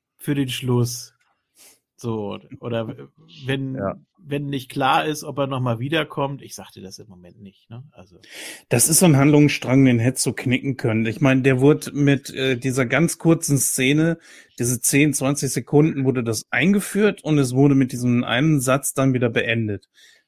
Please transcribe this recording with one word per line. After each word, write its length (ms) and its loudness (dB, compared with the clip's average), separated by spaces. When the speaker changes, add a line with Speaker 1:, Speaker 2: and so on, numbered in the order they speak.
Speaker 1:
für 160 -4
den 140 -2
Schluss." 680 -4
So, 420 -8
oder 280 -6
w-, 280 -16
wenn, 600 -8
Speaker 2:
Ja. 180 -6
Speaker 1:
wenn 280 -8
nicht 240 -8
klar 360 -2
ist, 180 -8
ob 140 -12
er 100 -2
noch 120 -4
mal 200 -2
wiederkommt, 600 -6
ich 120 -20
sag 180 -18
dir 100 -20
das 160 -18
im 100 -20
Moment 320 -20
nicht, 300 -20
ne? 220 -18
Also. 340 -20
Speaker 3:
Das 200 2
ist 100 2
so 80 6
ein 100 8
Handlungsstrang, 680 4
den 140 4
hättest 280 0
du 60 -2
knicken 440 -4
können. 300 -2
Ich 140 -6
meine, 220 2
der 180 2
wurde 320 2
mit, 420 0
äh, 220 -2
dieser 300 -2
ganz 320 0
kurzen 400 2
Szene, 600 0
diese 220 -2
zehn, 340 2
zwanzig 380 -4
Sekunden 520 0
wurde 200 0
das 260 -4
eingeführt 720 0
und 160 0
es 160 0
wurde 200 6
mit 180 2
diesem 320 0
einen 360 2
Satz 340 -2
dann 200 2
wieder 160 0
beendet. 580 -2